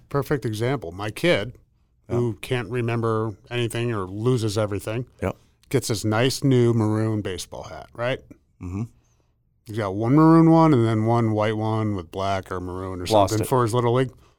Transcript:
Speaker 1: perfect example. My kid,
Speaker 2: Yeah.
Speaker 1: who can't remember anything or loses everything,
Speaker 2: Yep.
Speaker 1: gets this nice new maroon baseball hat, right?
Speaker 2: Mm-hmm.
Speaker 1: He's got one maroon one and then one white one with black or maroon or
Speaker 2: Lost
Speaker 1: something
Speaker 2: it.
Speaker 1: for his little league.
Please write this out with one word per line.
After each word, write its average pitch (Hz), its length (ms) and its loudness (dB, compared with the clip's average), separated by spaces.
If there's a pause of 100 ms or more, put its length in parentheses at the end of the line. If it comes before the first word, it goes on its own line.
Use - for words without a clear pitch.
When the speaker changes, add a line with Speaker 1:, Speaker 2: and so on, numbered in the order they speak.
Speaker 1:
perfect 143 360 -4
example. 113 480 -4
My 101 180 -6
kid, 123 480 -2 (500)
Speaker 2:
Yeah. 123 80 -4
Speaker 1:
who 120 260 0
can't 123 260 -4
remember 113 680 -2 (160)
anything 120 420 -4
or 104 120 -4
loses 107 520 -2
everything, 110 500 -4 (140)
Speaker 2:
Yep. 185 160 -2 (320)
Speaker 1:
gets - 200 -2
this 110 160 -4
nice 113 400 0
new 123 300 4
maroon 110 480 0
baseball - 420 -10
hat, - 280 -16
right? 127 280 -6 (400)
Speaker 2:
Mm-hmm. 92 220 -6 (840)
Speaker 1:
He's 107 140 -12
got 98 160 -2
one 117 220 2
maroon 160 340 8
one 160 240 6
and 117 100 4
then 110 220 2
one 117 260 2
white 107 240 0
one 110 380 -2
with 87 160 -8
black 95 400 -4
or 92 100 -6
maroon 90 400 -8
or 87 60 -8
Speaker 2:
Lost 101 240 4
Speaker 1:
something 107 140 0
Speaker 2:
it. - 40 -8
Speaker 1:
for 127 140 2
his 110 100 0
little 120 220 0
league. 127 160 0 (280)